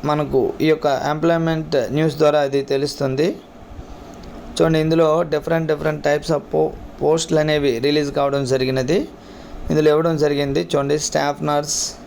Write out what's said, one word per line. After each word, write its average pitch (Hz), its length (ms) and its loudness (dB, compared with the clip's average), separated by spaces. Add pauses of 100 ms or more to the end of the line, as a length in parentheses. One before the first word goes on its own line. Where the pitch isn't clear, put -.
మనకు 143 560 0
ఈ 151 40 2
యొక్క 156 200 2
ఎంప్లాయ్‌మెంట్ 156 880 0
న్యూస్ 143 420 0
ద్వారా 151 220 4
అది 139 220 2
తెలుస్తుంది. 139 720 0 (1200)
చూడండి, 160 240 2
ఇందులో 160 440 4
different, 156 480 -2
different 151 360 -2
types 147 280 0
of 139 60 -2 (140)
po-, 156 140 2 (320)
పోస్టులు 156 380 2
అనేవి 143 400 0
రిలీజ్ 143 340 0
కావడం 139 320 0
జరిగినది. 131 640 0 (600)
ఇందులో 151 220 4
ఇవ్వడం 160 260 2
జరిగింది. 143 580 0
చూడండి, 143 240 2
స్టాఫ్ 147 440 -2
నర్స్ 147 520 -2 (120)